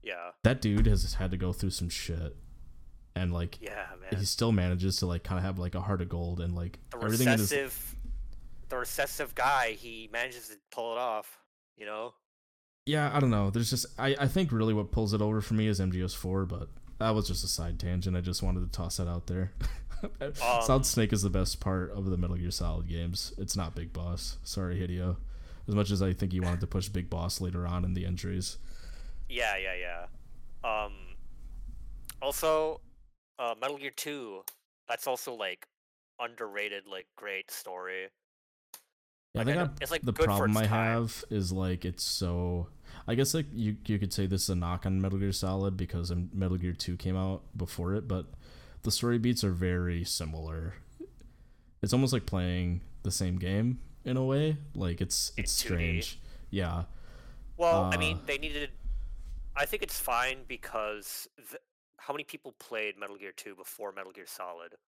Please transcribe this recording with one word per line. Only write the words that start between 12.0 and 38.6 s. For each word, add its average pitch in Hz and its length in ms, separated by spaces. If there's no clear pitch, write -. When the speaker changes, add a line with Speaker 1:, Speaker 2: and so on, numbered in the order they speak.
Speaker 2:
Yeah, 147 280
I 143 60
don't 131 100
know. 101 200
There's 113 180
just, 127 160
I, 135 200
I 139 100
think 180 220
really 110 220
what 104 200
pulls 107 200
it 107 80
over 107 220
for 110 100
me 110 140
is 101 120
M 92 140
G 90 100
S 90 120
four, 92 320
but 87 220
that 110 100
was 107 160
just 92 180
a 90 40
side 85 300
tangent. 90 380
I 90 60
just 90 200
wanted 90 180
to 87 80
toss 87 300
that 87 100
out 87 180
there. 92 340
<laughs> - 20
Speaker 1:
Um, - 320
Speaker 2:
Solid 123 540
Snake 110 260
is 98 100
the 98 60
best 92 300
part 92 320
of 98 160
the 92 100
Metal 87 200
Gear 87 160
Solid 85 340
games. 85 500
It's 98 200
not 82 180
Big 85 180
Boss. 87 520
Sorry, 90 320
Hideo. 90 400
As 101 80
much 101 160
as 98 120
I 95 100
think 95 180
he 92 80
wanted 87 220
to - 80
push 92 200
Big 87 220
Boss 85 300
later 90 260
on 90 180
in 90 100
the 90 100
injuries. 90 540
Speaker 1:
Yeah, 117 280
yeah, 95 180
yeah. 90 1120
Um, 104 80
also, 156 580
uh, 117 200
Metal 139 160
Gear 139 140
two, 117 540
that's 120 200
also, 127 260
like, 98 320
underrated, 104 640
like, 95 300
great 98 340
story. 92 560